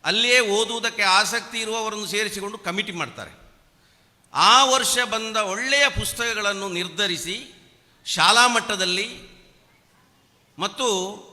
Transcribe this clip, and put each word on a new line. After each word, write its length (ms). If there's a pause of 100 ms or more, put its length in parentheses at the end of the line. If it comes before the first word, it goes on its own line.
ಅಲ್ಲಿಯೇ 340
ಓದುವುದಕ್ಕೆ 640
ಆಸಕ್ತಿ 560
ಇರುವವರನ್ನು 460
ಸೇರಿಸಿಕೊಂಡು 520
ಕಮಿಟಿ 340
ಮಾಡ್ತಾರೆ. 580 (840)
ಆ 320
ವರ್ಷ 320 (120)
ಬಂದ 280
ಒಳ್ಳೆಯ 520
ಪುಸ್ತಕಗಳನ್ನು 800
ನಿರ್ಧರಿಸಿ 800 (540)
ಶಾಲಾ 420
ಮಟ್ಟದಲ್ಲಿ 720 (1400)
ಮತ್ತು 540 (200)